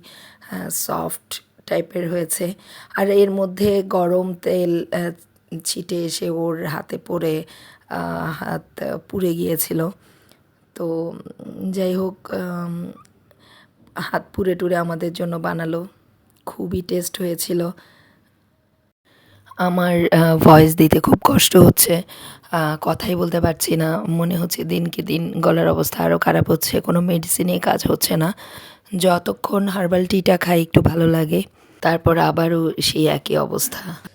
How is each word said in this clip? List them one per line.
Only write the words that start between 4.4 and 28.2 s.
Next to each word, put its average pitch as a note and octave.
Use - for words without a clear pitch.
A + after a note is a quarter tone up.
আহ, F3
ছিটে F3
এসে E3
ওর E3
হাতে D#3+
পড়ে, E3
আহ, E3+
হাত -
পুড়ে F#3
গিয়েছিল। E3+
তো, E3
উম, -
যাই F#3
হোক, F#3+
উম, F3
হাত E3+
পুড়ে F#3
টুড়ে F3
আমাদের E3+
জন্য E3+
বানালো, E3
খুবই F#3
টেস্ট F3
হয়েছিল। F3
আমার, F3+
আহ, E3
ভয়েস D#3
দিতে D#3+
খুব -
কষ্ট -
হচ্ছে, F3
আহ, D#3
কথাই F3
বলতে F3
পারছি E3
না। D#3+
মনে E3+
হচ্ছে E3+
দিনকে E3+
দিন E3
গলার E3
অবস্থা E3
আরও E3+
খারাপ E3
হচ্ছে, -
কোনো F3
মেডিসিনে F3
কাজ E3+
হচ্ছে -
না। D#3+